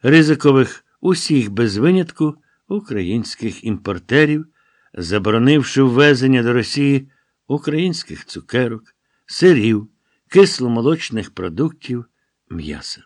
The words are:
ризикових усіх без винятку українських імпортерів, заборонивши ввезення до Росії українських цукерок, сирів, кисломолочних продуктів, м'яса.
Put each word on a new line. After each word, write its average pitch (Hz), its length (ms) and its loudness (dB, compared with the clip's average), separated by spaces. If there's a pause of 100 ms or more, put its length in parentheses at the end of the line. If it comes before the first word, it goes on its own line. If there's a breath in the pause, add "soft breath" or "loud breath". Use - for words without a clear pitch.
ризикових 147 800 2 (160)
усіх 156 500 -2
без 101 260 -2
винятку 165 580 0 (340)
українських 110 960 -6
імпортерів, 117 840 -2 (480)
заборонивши 113 880 0
ввезення 131 600 2
до 120 100 -2
Росії 135 560 -2 (400 soft breath)
українських 156 760 -6
цукерок, 113 680 -6 (320)
сирів, 110 600 2 (400)
кисломолочних 123 1040 0
продуктів, 120 720 -8 (460)
м'яса. 76 560 -12